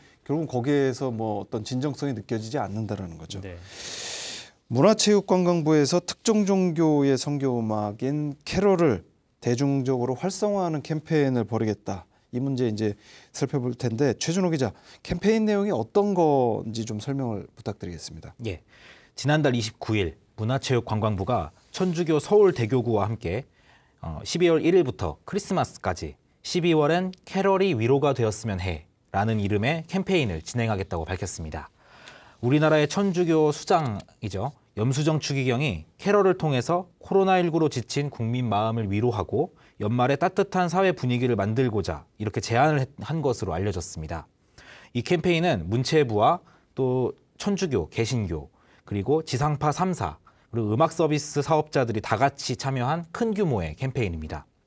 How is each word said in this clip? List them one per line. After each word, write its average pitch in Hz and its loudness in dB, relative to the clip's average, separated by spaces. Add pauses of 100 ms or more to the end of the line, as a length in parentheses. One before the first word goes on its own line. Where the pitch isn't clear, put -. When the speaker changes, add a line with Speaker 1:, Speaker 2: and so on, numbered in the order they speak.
(260)
Speaker 1:
결국은 151 -4
거기에서 131 0
뭐 110 -4
어떤 110 -6
진정성이 135 -4
느껴지지 110 -6
않는다라는 98 -6
거죠. 82 -12
Speaker 2:
네. 92 -12 (1120)
Speaker 1:
문화체육관광부에서 175 4
특정 214 0
종교의 156 2
선교 135 -2
음악인 117 -2
캐럴을 170 2 (340)
대중적으로 131 0
활성화하는 185 -2
캠페인을 143 0
벌이겠다. 107 -4 (280)
이 123 -2
문제 131 -2
이제 107 -2 (360)
살펴볼 127 -4
텐데 120 0
최준호 180 -2
기자, 131 0 (280)
캠페인 214 0
내용이 208 0
어떤 202 0
건지 120 2
좀 107 -6
설명을 120 -6
부탁드리겠습니다. 85 -12 (120)
Speaker 3:
예, 87 -8 (520)
지난달 143 2
이십구 110 -4
일 90 -2 (180)
문화체육관광부가 110 -2 (200)
천주교 165 0
서울대교구와 120 2
함께, 107 -6 (560)
어, 80 -10
십이월 170 4
일일부터 131 2
크리스마스까지 127 -4 (260)
"십이월엔 170 2 (100)
캐럴이 190 2
위로가 135 4
되었으면 107 -2
해"라는 98 -2
이름의 107 0
캠페인을 156 0
진행하겠다고 107 -4
밝혔습니다. 80 -8 (720)
우리나라의 151 4
천주교 165 2
수장이죠. 120 -4 (240)
염수정 143 0
추기경이 127 -2 (120)
캐럴을 190 4
통해서 160 0 (120)
코로나 190 4
일구로 160 2
지친 143 -4
국민 120 -2
마음을 110 0
위로하고 110 0 (240)
연말에 123 2
따뜻한 185 0
사회 185 2
분위기를 123 0
만들고자 104 0 (140)
이렇게 107 -4
제안을 143 2
했-, 131 -2 (100)
한 156 -4
것으로 110 -2
알려졌습니다. 85 -6 (680)
이 123 -2
캠페인은 165 0
문체부와 127 2 (340)
또 127 0 (260)
천주교, 165 -2
개신교, 101 -4 (340)
그리고 131 0
지상파 147 0
삼 180 0
사, 82 -6 (340)
그리고 110 0
음악 160 4
서비스 151 0
사업자들이 135 0
다 - -2
같이 131 0
참여한 135 -4
큰 226 -2
규모의 117 0
캠페인입니다. 85 -4 (220)